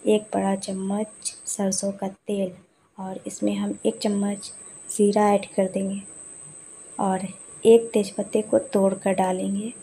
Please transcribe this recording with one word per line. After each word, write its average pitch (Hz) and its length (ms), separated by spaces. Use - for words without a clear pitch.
एक 214 180
बड़ा 196 220
चम्मच 196 760
सरसों 196 460
का 196 140
तेल 196 440
और 190 300
इसमें 208 280
हम 202 180
एक 220 140
चम्मच 202 520
ज़ीरा 208 420
ऐड 202 160
कर 190 200
देंगे 196 340
और 190 260
एक 226 300
तेज़पत्ते 208 500
को 220 160
तोड़कर 196 440
डालेंगे। 190 680